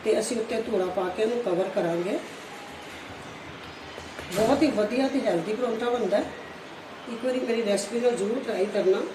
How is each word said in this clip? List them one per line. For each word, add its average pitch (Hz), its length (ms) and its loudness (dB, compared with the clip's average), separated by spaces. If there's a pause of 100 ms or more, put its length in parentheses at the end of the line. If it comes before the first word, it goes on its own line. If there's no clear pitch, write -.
ਤੇ 220 160 4
ਅਸੀਂ 226 180 0
ਉੱਤੇ 220 240 -2
ਧੂੜਾ 196 240 2 (100)
ਪਾ 185 120 0
ਕੇ 220 160 0
ਇਹਨੂੰ 240 200 2
ਕਵਰ 190 320 2
ਕਰਾਂਗੇ। 175 420 0 (2250)
ਬਹੁਤ 240 280 4
ਹੀ 302 80 6
ਵਧੀਆ 220 360 2
ਤੇ 262 120 2
ਹੈਲਦੀ 196 340 2
ਪਰੌਂਠਾ 240 360 0
ਬਣਦਾ 214 280 2
ਹੈ। - 140 0 (800)
ਇੱਕ 226 140 -6
ਵਾਰੀ 254 140 2
ਮੇਰੀ 226 260 2
ਰੈਸਪੀ 214 340 0
ਨੂੰ 233 160 4
ਜ਼ਰੂਰ 220 300 0
ਟਰਾਈ 208 280 2
ਕਰਨਾ। 196 280 4 (140)